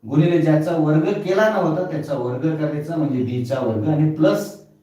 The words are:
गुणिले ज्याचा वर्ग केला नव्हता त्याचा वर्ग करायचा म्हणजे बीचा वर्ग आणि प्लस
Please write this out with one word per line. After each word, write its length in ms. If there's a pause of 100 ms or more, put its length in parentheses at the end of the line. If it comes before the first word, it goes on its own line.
(100)
गुणिले 320
ज्याचा 360
वर्ग 340 (100)
केला 280
नव्हता 420
त्याचा 260
वर्ग 380
करायचा 400
म्हणजे 280
बीचा 360
वर्ग 300
आणि 260
प्लस 400 (280)